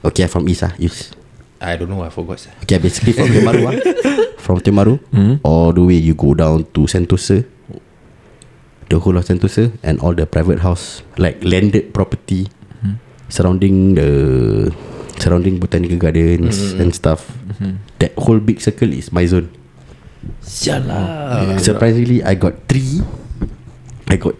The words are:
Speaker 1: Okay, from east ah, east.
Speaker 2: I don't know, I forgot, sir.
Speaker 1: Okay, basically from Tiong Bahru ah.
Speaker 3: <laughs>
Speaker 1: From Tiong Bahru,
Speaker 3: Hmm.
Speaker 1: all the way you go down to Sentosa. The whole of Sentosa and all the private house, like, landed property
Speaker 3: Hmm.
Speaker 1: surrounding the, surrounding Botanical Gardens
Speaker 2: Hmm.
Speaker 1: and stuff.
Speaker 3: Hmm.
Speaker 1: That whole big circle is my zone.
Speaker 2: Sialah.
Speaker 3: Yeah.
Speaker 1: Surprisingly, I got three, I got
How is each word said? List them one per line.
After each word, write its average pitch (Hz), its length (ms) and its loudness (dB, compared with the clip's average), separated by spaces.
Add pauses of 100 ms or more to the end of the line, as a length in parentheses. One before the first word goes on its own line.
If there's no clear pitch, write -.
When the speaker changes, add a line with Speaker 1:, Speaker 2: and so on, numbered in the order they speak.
Speaker 1:
Okay, 87 240 0
from 85 180 -2
east 90 160 -2
ah, 87 160 -2
east. - 360 -6 (440)
Speaker 2:
I 87 200 -8
don't 87 120 -8
know, 95 120 -6
I 82 80 -10
forgot, 87 280 -10
sir. - 240 -20
Speaker 1:
Okay, 95 160 0
basically 90 360 0
from - 160 2
Tiong - 180 4
Bahru 120 180 2
ah. - 100 -2 (380)
Speaker 3:
<laughs> 453 280 -2
Speaker 1:
From 92 160 0
Tiong 98 200 2
Bahru, 107 180 4 (140)
Speaker 3:
Hmm. 107 320 2
Speaker 1:
all 82 300 4
the 87 100 4
way 90 160 6
you 80 160 2
go 71 200 2
down 80 400 2
to 76 120 2
Sentosa. 95 600 0 (1400)
The 82 100 2
whole 90 160 2
of 87 80 2
Sentosa 101 480 0 (160)
and 78 160 0
all 87 80 2
the 82 160 0
private 82 320 0
house, 87 400 -2 (160)
like, - 240 0
landed 95 560 2
property 95 540 -4 (320)
Speaker 3:
Hmm. 104 160 -4 (320)
Speaker 1:
surrounding 95 680 4
the, 73 140 4 (1040)
surrounding 87 460 0
Botanical 87 340 -2
Gardens 85 800 0
Speaker 2:
Hmm. 92 80 -4
Speaker 1:
and 87 100 4
stuff. - 380 -2 (260)
Speaker 3:
Hmm. 98 240 -6 (220)
Speaker 1:
That - 160 0
whole 110 240 2
big 107 180 -2
circle 107 320 -2
is - 220 -8
my 87 100 2
zone. 87 240 2 (960)
Speaker 2:
Sialah. 98 1120 -4
Speaker 3:
Yeah. - 60 0
Speaker 1:
Surprisingly, 113 580 2
I 98 160 0
got - 220 -2 (100)
three, 131 320 -2 (1120)
I 95 80 2
got - 220 -2